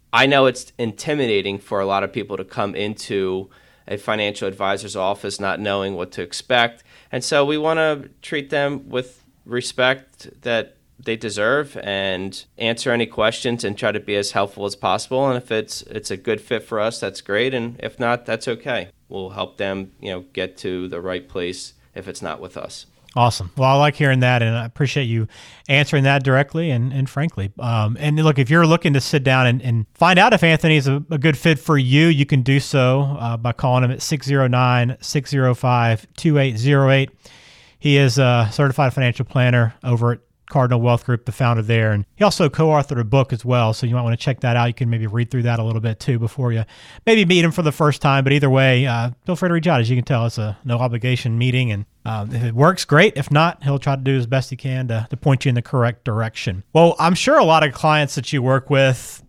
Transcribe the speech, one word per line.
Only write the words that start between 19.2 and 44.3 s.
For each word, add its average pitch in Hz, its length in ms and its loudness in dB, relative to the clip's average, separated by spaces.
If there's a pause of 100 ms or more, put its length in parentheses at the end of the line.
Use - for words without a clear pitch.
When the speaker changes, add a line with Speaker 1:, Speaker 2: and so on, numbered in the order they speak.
Speaker 1:
help 98 260 -10
them, 98 440 -6
you 101 100 -10
know, 92 100 -10 (120)
get 92 260 -8
to 92 300 -8
the 85 120 -10
right 90 260 -10
place 90 460 -10 (220)
if 95 120 -14
it's 92 160 -14
not 80 180 -10
with 87 160 -16
us. - 300 -16 (300)
Speaker 2:
Awesome. 117 400 0
Well, 131 120 2
I 135 60 4
like 143 220 2
hearing 135 240 2
that, 123 200 2
and 113 160 0
I 117 80 -6
appreciate 131 400 -2
you 113 220 -2 (420)
answering 143 360 2
that 139 180 2
directly 143 480 0
and, 127 220 0
and 135 180 -2
frankly. 135 480 -4
Um, 117 400 -2
and 151 240 0
look, 156 160 4
if 131 120 0
you're 165 180 6
looking 165 240 2
to 139 80 2
sit 139 240 -2
down 131 240 4
and, 123 140 0
and 117 320 -2
find 175 220 4
out 202 160 8
if 185 120 4
Anthony 160 320 4
is 139 100 2
a, 139 240 0
a 151 80 -2
good 143 180 2
fit 160 220 2
for 156 180 0
you, 139 300 4
you 147 180 4
can 135 180 2
do 135 180 2
so, 135 580 0
uh, 117 180 -4
by 117 140 -4
calling 127 320 0
him 123 80 2
at 135 100 -6
six 147 260 -4
zero 139 200 2
nine, 123 540 2
six - 300 -6
zero 131 260 2
five, 120 500 0 (100)
two 151 220 2
eight 135 180 0
zero 139 320 2
eight. 135 220 2 (720)
He 143 160 4
is 135 220 4
a 120 340 4
certified 135 400 0
financial 123 320 -2
planner 123 580 2
over 120 300 0
at 117 80 -8 (300)
Cardinal 123 300 2
Wealth 120 260 0
Group, 123 180 -2
the 113 80 -6
founder 120 300 0
there. 110 300 2
And 101 120 0 (120)
he 202 80 2
also 180 260 2
co-authored 151 500 0
a 117 40 -2
book 127 280 0
as 120 120 -6
well, 120 280 2
so 123 140 -4
you 117 80 0
might 123 80 -2
wanna 117 140 -2
check 127 240 -4